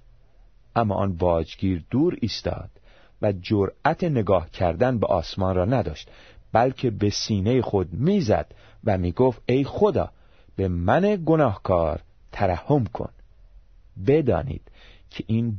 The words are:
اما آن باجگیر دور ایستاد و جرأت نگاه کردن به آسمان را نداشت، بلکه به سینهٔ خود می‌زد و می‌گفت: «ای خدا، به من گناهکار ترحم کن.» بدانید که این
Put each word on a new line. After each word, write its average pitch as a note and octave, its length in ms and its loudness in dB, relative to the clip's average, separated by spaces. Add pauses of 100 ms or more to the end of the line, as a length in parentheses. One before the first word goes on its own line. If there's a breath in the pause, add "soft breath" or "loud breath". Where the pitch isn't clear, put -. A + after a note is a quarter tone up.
(760)
اما A2 180 0
آن F#2+ 220 -2
باجگیر F2 720 0
دور D#3 300 0
ایستاد - 500 -6 (520 soft breath)
و G#2+ 100 2
جرأت G2+ 720 0
نگاه G2+ 460 0
کردن G2+ 480 0
به F#2+ 80 0
آسمان F#2 500 -2
را F2+ 80 2
نداشت، G#2+ 460 -4 (420 soft breath)
بلکه B2+ 380 2
به G#2 200 0
سینهٔ A2 500 0
خود F#2 320 -2
می‌زد A2 600 0 (300 soft breath)
و G2+ 140 0
می‌گفت: G#2 480 0
«ای C3+ 180 2
خدا، B2+ 460 0 (460 soft breath)
به F#2+ 120 0
من D3 580 2
گناهکار F#2+ 720 2 (320)
ترحم G#2 520 0
کن.» - 260 -8 (960)
بدانید A#2 640 0 (400 soft breath)
که - 160 -12
این A2+ 320 0